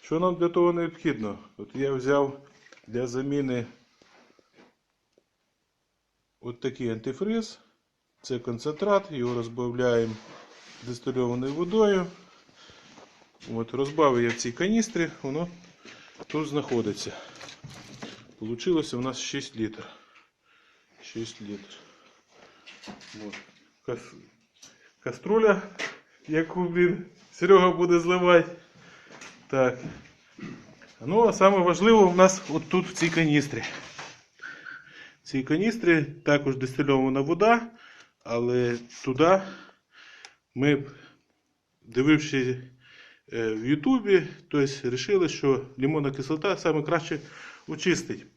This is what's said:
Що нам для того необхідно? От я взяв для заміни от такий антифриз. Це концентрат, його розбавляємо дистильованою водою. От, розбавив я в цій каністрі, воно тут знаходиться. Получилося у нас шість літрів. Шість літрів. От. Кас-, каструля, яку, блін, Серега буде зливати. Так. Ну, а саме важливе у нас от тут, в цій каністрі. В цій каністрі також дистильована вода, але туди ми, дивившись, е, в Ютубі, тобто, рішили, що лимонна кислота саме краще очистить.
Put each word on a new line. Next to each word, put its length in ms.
Що 100
нам 160
для 120
того 240
необхідно? 640
От 180
я 180
взяв 480
для 200
заміни 600
от 200
такий 300
антифриз. 680
Це 160
концентрат, 720
його 240
розбавляємо 800
дистильованою 680
водою. 540
От, 200
розбавив 480
я 80
в 40
цій 180
каністрі, 580
воно 260
тут 220
знаходиться. 640
Получилося 580
у 40
нас 180
шість 380
літрів. 300
Шість 400
літрів. 360
От. 80
Кас-, 320
каструля, 640
яку, 400
блін, 380
Серега 380
буде 300
зливати. 560
Так. 280
Ну, 260
а 60
саме 260
важливе 400
у 160
нас 360
от 180
тут, 180
в 60
цій 160
каністрі. 540
В 40
цій 160
каністрі 600
також 520
дистильована 640
вода, 460
але 540
туди 380
ми, 300
дивившись, 760
е, 220
в 120
Ютубі, 600
тобто, 420
рішили, 380
що 380
лимонна 320
кислота 460
саме 260
краще 360
очистить. 580